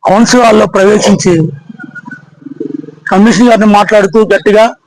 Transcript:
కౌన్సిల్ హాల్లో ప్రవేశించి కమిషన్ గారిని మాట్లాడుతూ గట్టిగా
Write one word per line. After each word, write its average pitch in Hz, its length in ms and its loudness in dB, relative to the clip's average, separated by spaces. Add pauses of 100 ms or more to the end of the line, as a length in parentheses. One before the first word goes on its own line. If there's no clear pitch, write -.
కౌన్సిల్ 226 380 2
హాల్లో 214 240 2
ప్రవేశించి 202 640 0 (1800)
కమిషన్ 214 400 2
గారిని 220 180 2
మాట్లాడుతూ 202 560 0
గట్టిగా 208 420 2 (220)